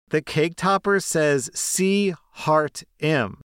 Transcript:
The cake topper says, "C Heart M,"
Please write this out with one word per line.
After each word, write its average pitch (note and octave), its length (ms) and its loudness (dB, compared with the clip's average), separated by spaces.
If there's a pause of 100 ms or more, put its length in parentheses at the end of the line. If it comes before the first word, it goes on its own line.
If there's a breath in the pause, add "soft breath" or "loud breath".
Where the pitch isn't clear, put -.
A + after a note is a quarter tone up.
The D3+ 140 0
cake E3 340 -2
topper G3 440 0
says, D3 520 0
"C F#3+ 640 0 (160)
Heart - 540 0 (140)
M," D3 440 -2 (160)